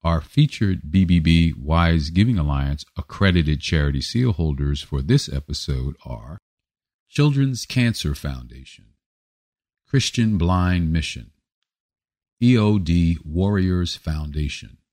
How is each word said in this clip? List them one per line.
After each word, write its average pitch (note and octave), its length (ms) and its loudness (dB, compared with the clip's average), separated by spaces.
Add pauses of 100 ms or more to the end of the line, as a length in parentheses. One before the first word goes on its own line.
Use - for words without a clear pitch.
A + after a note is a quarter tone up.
Our E2 160 0
featured G2 720 -2
B F#2+ 140 4
B F2 140 4
B E2 360 4
Wise E2 540 2
Giving G2+ 300 2
Alliance C#2+ 440 -2 (140)
accredited E2 640 0
charity C#2+ 400 0
seal A#2+ 320 0
holders C#2+ 480 -2
for C#2 220 -6
this G#2+ 280 0
episode C#2 720 -6
are B1+ 360 -12 (720)
Children's C#3 580 0
Cancer A2+ 480 0
Foundation, C2 680 -14 (1000)
Christian A2+ 520 0
Blind F2+ 520 2
Mission, D#2 380 -4 (1120)
E A#2+ 160 6
O G#2+ 220 4
D E2+ 440 2
Warriors F#2 720 0
Foundation. D2+ 840 -6 (140)